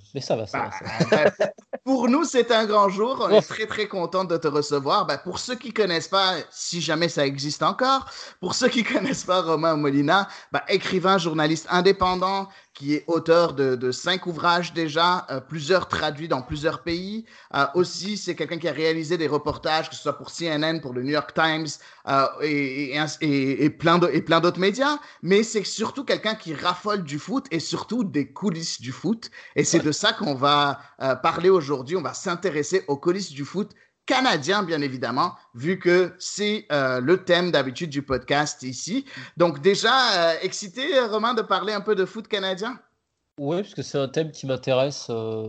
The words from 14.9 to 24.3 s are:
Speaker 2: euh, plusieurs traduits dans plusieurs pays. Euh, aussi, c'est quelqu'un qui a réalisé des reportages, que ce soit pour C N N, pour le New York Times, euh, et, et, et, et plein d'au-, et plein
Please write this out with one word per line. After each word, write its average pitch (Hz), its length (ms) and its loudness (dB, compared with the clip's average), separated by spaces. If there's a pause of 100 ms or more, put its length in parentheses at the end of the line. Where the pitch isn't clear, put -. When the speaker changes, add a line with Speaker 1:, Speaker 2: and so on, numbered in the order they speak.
Speaker 2:
euh, 127 100 -6
plusieurs 160 480 0
traduits 156 400 -2
dans 143 120 0
plusieurs 151 420 -4
pays. 190 440 -6 (280)
Euh, 139 200 4
aussi, 180 420 -2
c'est 175 180 -6
quelqu'un 160 240 -6
qui 160 100 -4
a 151 40 0
réalisé 160 460 0
des 160 80 0
reportages, 151 640 -2
que - 40 -16
ce - 60 -16
soit 143 160 -4
pour 131 140 -16
C 170 160 -8
N 151 180 0
N, 160 160 -2
pour 131 140 -10
le 123 80 -4
New 135 80 -4
York 147 240 -2
Times, 160 320 0 (420)
euh, 135 160 4 (160)
et, 143 540 -2
et, 147 60 0 (200)
et, 139 440 2
et 147 60 4
plein 165 280 4
d'au-, 170 100 4
et 151 140 2
plein 165 180 4